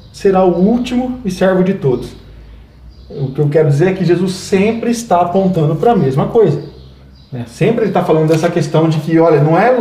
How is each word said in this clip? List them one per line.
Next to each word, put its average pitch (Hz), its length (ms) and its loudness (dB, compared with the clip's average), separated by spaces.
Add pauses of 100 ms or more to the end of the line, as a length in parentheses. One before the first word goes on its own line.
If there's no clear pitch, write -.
(120)
será 185 320 0
o 180 160 2
último 247 640 0
e 196 60 -4
servo 185 340 0
de 180 120 0
todos." 123 340 -2 (1000)
O 139 220 -8
que - 80 -10
eu 147 80 2
quero 147 220 2
dizer 156 200 2
é 185 40 -2
que 185 100 -2
Jesus 175 300 0
sempre 226 560 -2
está 175 320 0
apontando 175 540 0
pra 233 200 2
mesma 147 320 0
coisa. 202 460 0 (580)
Né? 120 160 -10
Sempre 226 380 -2
ele 180 60 -2
tá 180 120 -2
falando 156 260 0
dessa 165 200 0
questão 165 380 0
de 156 120 0
que, 160 200 0
olha, 160 220 4
não 160 180 2
é 240 220 2